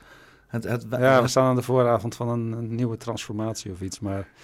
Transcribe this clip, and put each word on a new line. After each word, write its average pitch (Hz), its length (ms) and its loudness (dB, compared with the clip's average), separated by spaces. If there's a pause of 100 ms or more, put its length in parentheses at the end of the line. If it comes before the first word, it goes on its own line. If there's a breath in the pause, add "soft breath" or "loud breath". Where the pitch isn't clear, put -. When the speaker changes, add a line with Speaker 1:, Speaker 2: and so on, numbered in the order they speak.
(480 loud breath)
Speaker 1:
het, 117 160 -6
het 113 240 -4
we-, 120 100 -4
Speaker 2:
Ja, 131 180 6
we 127 60 8
Speaker 1:
het 123 80 4
Speaker 2:
staan 131 160 4
aan 131 100 4
de 123 60 2
vooravond 120 540 2
van 120 140 -4
een, 117 220 -2
een 117 240 -6
nieuwe 113 220 -2
transformatie 110 720 -6
of 92 100 -10
iets, 95 180 -8
maar 98 280 -6 (160 loud breath)